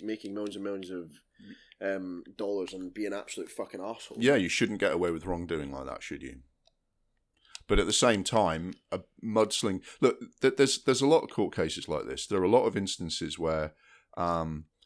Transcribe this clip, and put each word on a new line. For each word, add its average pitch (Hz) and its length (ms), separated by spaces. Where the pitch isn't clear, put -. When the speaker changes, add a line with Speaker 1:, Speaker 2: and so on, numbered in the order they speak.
Speaker 1:
making 107 300
millions 104 220
and 98 100
millions 95 240
of, 85 220
um, 95 420
dollars 101 380
and 92 200
be 104 120
an 101 80
absolute - 360
fucking - 300
arsehole. 107 380
Speaker 2:
Yeah, 131 180
you 90 140
shouldn't 101 300
get 98 120
away 87 200
with 82 140
wrongdoing 85 460
like 67 140
that, 65 180
should 71 200
you? 65 160
But 101 120
at 92 60
the 104 80
same 110 300
time, 87 500
a 92 100
mudsling-, 107 580
look, 127 180
th-, 135 160
there's, 139 260
there's 131 180
a 139 60
lot 160 160
of - 60
court - 260
cases 80 320
like 73 180
this. - 220
There 98 140
are - 20
a 92 60
lot 113 160
of 113 100
instances 85 640
where, 80 340
um, 82 480